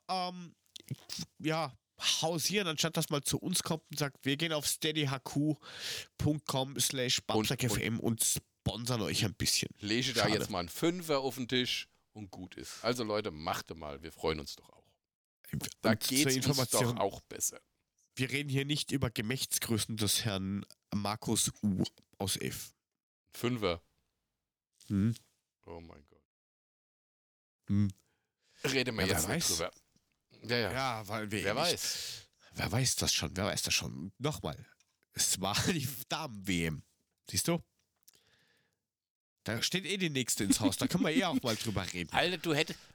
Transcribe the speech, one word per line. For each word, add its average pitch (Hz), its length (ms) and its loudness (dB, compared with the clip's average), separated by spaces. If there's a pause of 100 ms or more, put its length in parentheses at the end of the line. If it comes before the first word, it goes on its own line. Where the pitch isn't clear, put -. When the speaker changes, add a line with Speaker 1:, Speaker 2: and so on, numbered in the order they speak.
Speaker 1:
ähm, 180 460 -4 (840)
ja, 151 360 -2 (460)
hausieren, 175 480 2
anstatt 156 300 0
dass 156 100 0
man 143 140 0
zu - 160 0
uns 175 240 0
kommt 160 280 -4
und 147 80 -6
sagt, 143 260 -2
wir 139 120 2
gehen 165 160 -2
auf 147 140 -2
steadyhq 151 920 0 (600)
punkt 151 280 2
com 131 320 -2
slash 127 440 2
babsackfm 110 760 2
Speaker 2:
Und, - 20 -2
und - 20 -2
Speaker 1:
und - 400 2 (200)
sponsern 113 380 -2
euch 92 240 2
ein 95 100 -2
bisschen. - 440 0
Speaker 2:
lege 120 340 0
da 110 120 2
Speaker 1:
Schade. 107 100 4
Speaker 2:
jetzt - 160 0
mal 98 100 0
einen 87 80 -4
Fünfer 165 520 0
auf 135 160 -2
den 123 120 -4
Tisch 123 400 0 (240)
und 104 180 -12
gut 90 260 -12
ist. - 280 -10
Also 123 180 0
Leute, 107 280 0
machte 82 440 -4
mal, 73 280 -10
wir 80 100 -12
freuen 80 280 -2
uns - 160 -10
doch - 120 -20
auch. - 160 -20 (680)
Speaker 1:
Und - 140 -4 (140)
Speaker 2:
Da 113 180 2
Speaker 1:
zur - 120 -4
Speaker 2:
geht's 139 160 4
uns 131 100 4
Speaker 1:
Information, 120 600 4
Speaker 2:
doch - 60 -2
auch 101 200 0
besser. - 380 -4 (540)
Speaker 1:
wir 127 160 -2
reden 143 200 -2
hier 139 160 2
nicht 147 260 0
über 131 180 2
Gemechtsgrößen 113 840 0
des 104 300 2
Herrn 95 400 0 (280)
Markus 104 560 0 (120)
U 98 200 2 (360)
aus 95 180 -2
F. - 360 -6 (600)
Speaker 2:
Fünfer. 104 500 0 (1040)
Speaker 1:
Hm. 104 260 2 (520)
Speaker 2:
Oh 85 140 -12
mein 80 280 -18
Gott. 78 140 -20 (1500)
Speaker 1:
Hm. 101 220 2 (760)
Speaker 2:
Reden 127 320 0
wir - 100 0
Speaker 1:
Ja, - 20 0
wer 90 80 2
Speaker 2:
jetzt 80 120 0
nicht 160 220 0
Speaker 1:
weiß. 82 80 2
Speaker 2:
drüber. 82 120 -2 (760)
Ja, - 100 2
ja. 104 140 0
Speaker 1:
Ja, 120 360 -2
weil 107 220 -4
wir 98 140 -2
Speaker 2:
Wer 101 100 2
Speaker 1:
nicht 139 100 0
Speaker 2:
weiß. - 600 -2 (280)
Speaker 1:
Wer - 180 -2
weiß 123 240 2
das - 160 2
schon, 82 240 -2
wer 98 100 0
weiß - 160 0
das 90 120 0
schon. 69 440 -4
Nochmal, 151 380 -4 (560)
es - 280 0
war 98 140 2
<laughs> - 140 2
die 151 180 2 (220)
Damen-W 98 580 0
M. 76 160 -2 (480)
Siehst - 180 0
du? 170 140 2 (1800)
Da 110 180 -2
steht 180 220 0
eh 185 120 0
die 185 140 0
nächste 131 340 0
ins - 140 4
Haus, - 180 2
da - 120 0
können 180 160 2
wir 156 100 2
eh 196 100 4
auch 147 180 2
mal 117 120 2
drüber 101 380 -2
reden. 87 200 -4
Speaker 2:
Alter, 165 260 2
du 165 160 0
hätt-, 160 200 0 (200)